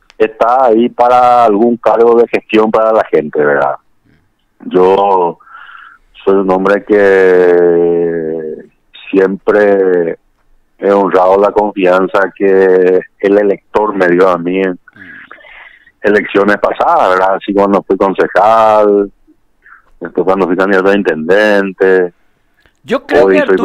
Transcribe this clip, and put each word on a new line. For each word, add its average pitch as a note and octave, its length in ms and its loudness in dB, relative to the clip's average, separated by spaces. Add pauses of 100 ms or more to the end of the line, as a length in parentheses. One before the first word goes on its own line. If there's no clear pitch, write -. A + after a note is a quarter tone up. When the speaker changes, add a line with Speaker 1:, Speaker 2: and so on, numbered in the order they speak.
(180)
Speaker 1:
está A#2+ 480 0
ahí A#2 220 2
para B2 560 2
algún A2+ 320 0
cargo A2+ 440 2
de A#2 80 2
gestión G#2+ 420 -2
para A2 220 0
la G#2 120 0
gente, D2+ 400 -4
¿verdad? C#2 320 -2 (880)
Yo F#2 760 0 (880)
soy G2 100 0
un F#2+ 160 -2
hombre G2 340 0
que E2+ 1800 0 (460)
siempre F#2+ 1080 0 (600)
he F#2+ 140 -2
honrado F#2+ 480 2
la G2+ 120 0
confianza F#2+ 840 -2
que F#2 640 2 (200)
el G2+ 180 0
elector G#2 560 -4
me F#2 140 0
dio F2+ 200 2
a F2 100 -2
mí F2+ 220 -6
en F#2+ 120 -4
Speaker 2:
Mm. - 380 -20 (920)
Speaker 1:
elecciones G3+ 560 0
pasadas, C3+ 520 0
¿verdad? F#2+ 260 0
Así G2 180 -8
cuando G2 300 0
fui F#2+ 120 -2
concejal, G#2 1120 0 (880)
después E2+ 240 -6
cuando F#2 220 -2
fui F2 100 -2
candidato F#2+ 340 0
a G2 60 2
intendente. F#2+ 1160 0 (720)
Speaker 2:
Yo C4 220 -6
creo - 200 0
Speaker 1:
Hoy F#2+ 80 2
Speaker 2:
que F#2+ 60 2
Speaker 1:
soy - 100 -2
Speaker 2:
Arturo F#2 140 0